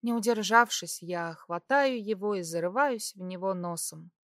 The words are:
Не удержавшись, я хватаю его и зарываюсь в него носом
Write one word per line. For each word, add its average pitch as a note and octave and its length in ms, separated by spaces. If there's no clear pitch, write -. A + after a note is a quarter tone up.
Не A#3 140
удержавшись, A3+ 880
я E3+ 320
хватаю B3 680
его G#3 340
и F#3 60
зарываюсь F#3 720
в G3 60
него F#3 320
носом F3 580